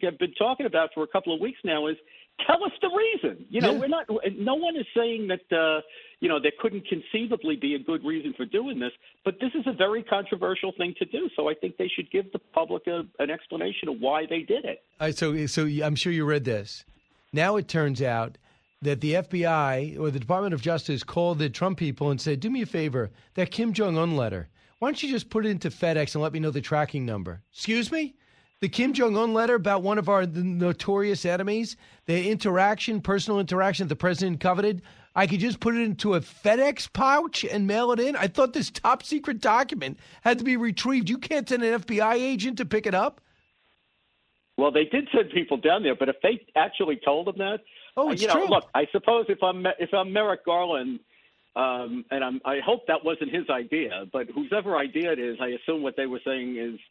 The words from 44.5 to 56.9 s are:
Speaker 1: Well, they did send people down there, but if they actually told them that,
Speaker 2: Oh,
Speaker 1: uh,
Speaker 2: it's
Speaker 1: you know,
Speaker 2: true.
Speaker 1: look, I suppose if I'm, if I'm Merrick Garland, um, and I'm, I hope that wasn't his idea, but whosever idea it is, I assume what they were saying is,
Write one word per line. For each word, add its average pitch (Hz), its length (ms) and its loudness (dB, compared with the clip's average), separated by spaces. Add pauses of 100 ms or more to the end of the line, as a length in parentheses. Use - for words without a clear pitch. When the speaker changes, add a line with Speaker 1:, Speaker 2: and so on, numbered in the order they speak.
Speaker 1:
Well, 143 140 4
they 151 140 4
did 277 280 0
send 202 180 4
people 151 260 0
down 170 260 4
there, 135 120 2
but 131 120 0
if 135 140 0
they 226 240 2 (100)
actually 160 480 2
told 156 240 2
them 185 120 -4
that, 202 220 -4 (360)
Speaker 2:
Oh, 294 120 2
Speaker 1:
uh, - 40 0
Speaker 2:
it's 180 80 -2
Speaker 1:
you 220 60 2
know, 190 80 6
Speaker 2:
true. 370 120 4
Speaker 1:
look, 190 280 4
I 147 160 4
suppose 226 360 4
if 202 160 0
I'm, 185 220 2 (140)
if 170 140 -4
I'm 190 200 0
Merrick 208 320 0
Garland, 160 540 0 (560)
um, 123 560 -2
and 139 120 -2
I'm, 127 220 -4
I 139 200 0
hope 233 220 2
that 160 160 0
wasn't 160 300 -2
his 170 160 -4
idea, 120 640 -2
but 123 160 -4
whosever 175 480 -2
idea 151 340 -2
it 139 80 0
is, 120 220 -4
I 127 60 -2
assume 151 340 -4
what 131 160 -4
they 139 80 0
were 127 180 -6
saying 127 340 -4
is, 117 220 -6 (100)